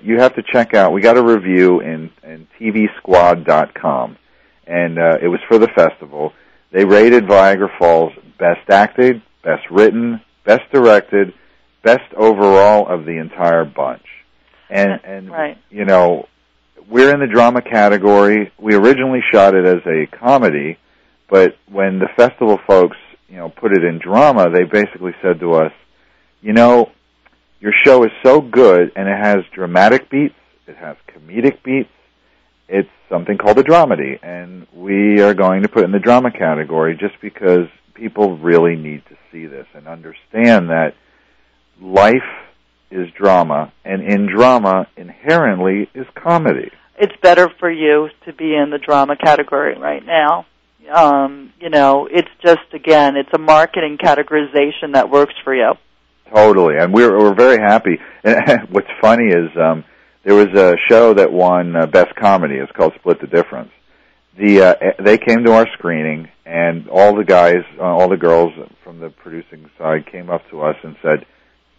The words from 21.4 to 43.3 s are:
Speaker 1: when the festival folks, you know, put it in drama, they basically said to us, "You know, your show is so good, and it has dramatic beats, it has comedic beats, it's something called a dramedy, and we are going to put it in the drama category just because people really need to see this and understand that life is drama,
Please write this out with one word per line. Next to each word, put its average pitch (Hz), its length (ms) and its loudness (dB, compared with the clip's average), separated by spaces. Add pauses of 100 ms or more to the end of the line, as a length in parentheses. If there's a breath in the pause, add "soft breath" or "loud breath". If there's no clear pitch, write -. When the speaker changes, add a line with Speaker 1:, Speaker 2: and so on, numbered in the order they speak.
Speaker 1:
when 98 300 -4
the 92 160 -4
festival 117 500 0
folks, 92 300 2 (320)
you 92 80 -20
know, 85 120 -16
put 101 240 -6
it 87 120 0
in 82 140 -4
drama, 104 520 0
they 90 140 0
basically 92 580 -6
said 90 180 -2
to 85 140 -2
us, 80 180 -2 (680)
"You 107 100 -8
know, 120 380 4 (720)
your 104 120 -6 (120)
show 131 180 4
is 110 80 0 (120)
so 135 180 4
good, 110 560 2
and 98 120 -6
it 98 80 -4
has 104 280 -2 (100)
dramatic 95 560 0
beats, 143 240 -4 (320)
it 87 100 -20
has 76 200 -20 (120)
comedic 95 540 -6
beats, 131 260 -6 (800)
it's 98 220 -6 (180)
something 90 300 -6
called 107 200 2
a 135 40 4
dramedy, 120 600 0
and 87 520 -20
we 101 480 0
are 101 120 2
going 95 280 0
to 107 60 -2
put 110 140 0
it - 40 0
in 92 60 -6
the 101 80 -2
drama 120 320 0
category 80 640 -4
just 98 260 -10
because 90 460 -2 (260)
people 104 440 -6
really 85 380 0
need 76 300 -16
to - 100 -20 (140)
see 80 160 -20
this 69 280 -20
and 73 120 -20
understand 87 840 -2
that 80 240 -4 (840)
life 98 360 2 (760)
is 90 220 -10
drama, 85 600 -2 (140)